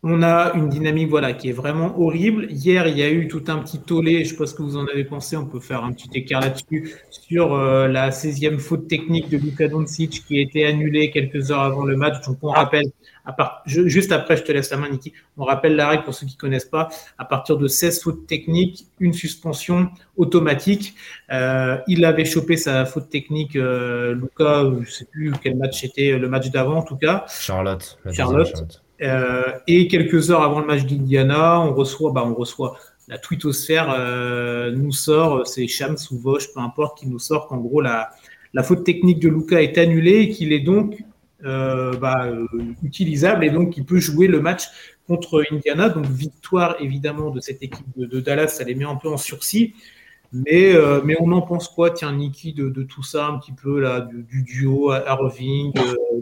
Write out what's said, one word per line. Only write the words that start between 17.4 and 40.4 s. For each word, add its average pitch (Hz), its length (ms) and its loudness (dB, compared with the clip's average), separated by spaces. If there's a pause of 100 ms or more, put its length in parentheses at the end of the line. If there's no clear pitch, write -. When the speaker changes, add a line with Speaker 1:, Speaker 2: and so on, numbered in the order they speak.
Speaker 1:
de 139 100 2
seize 170 360 0
fautes - 240 -6
techniques, 170 600 -2 (140)
une 175 140 2
suspension 175 760 -2 (300)
automatique. 170 800 2 (360)
Euh, 131 460 0 (100)
il 170 160 4
avait 160 220 4
chopé 160 320 0
sa 135 260 0
faute 135 240 -8
technique, 147 480 -6
euh, 123 580 -2
Luka, 143 560 2 (120)
je 120 80 -10
sais - 160 -16
plus 151 260 -6 (100)
quel 127 140 -2
match 131 240 -4
c'était, 135 380 0
le 127 100 -2
match 131 220 -2
d'avant 135 300 0
en - 20 -4
tout 139 140 -10
cas. 165 300 0
Speaker 3:
Charlotte, 95 760 -6
la 95 60 -10
deuxième 104 160 -2
Speaker 1:
Charlotte. 143 220 4
Speaker 3:
Charlotte. 80 320 -10 (220)
Speaker 1:
Euh, 127 500 0 (140)
et 170 220 6
quelques 165 420 2
heures 165 120 6
avant 147 180 2
le 151 60 -2
match 143 200 2
d'Indiana, 139 760 4
on 151 140 2
reçoit, 139 380 0
bah, 127 120 0
on 120 80 -2
reçoit 120 440 -6 (320)
la 113 100 -14
twittosphère, 156 720 -2
euh, 123 800 -2
nous 139 220 -2
sort, 151 460 2
euh, 127 60 0
c'est 123 220 -4
Shams 143 300 -4 (160)
ou 127 60 -6
Vosch, 135 360 -2
peu 135 60 -10
importe, 147 400 -6
qui 135 80 -8
nous 123 100 -6
sort 151 300 -4
qu'en 135 80 -8
gros 123 240 0
la, 117 300 -2 (440)
la 131 80 0
faute 180 220 2
technique 175 340 6
de 160 100 4
Luka 160 320 4
est 147 180 2
annulée 170 420 6
et 208 80 6
qu'il 156 240 -2